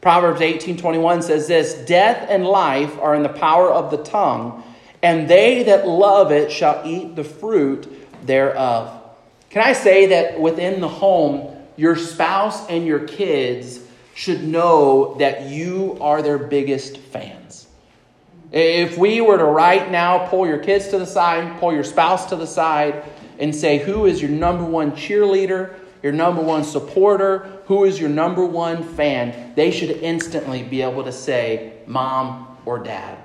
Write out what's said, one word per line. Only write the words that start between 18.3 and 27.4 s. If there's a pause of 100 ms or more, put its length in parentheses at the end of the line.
If
we
were
to
right
now
pull
your
kids
to
the
side,
pull
your
spouse
to
the
side, (360)
and
say,
"Who
is
your
number
one
cheerleader, (280)
your
number
one
supporter? (160)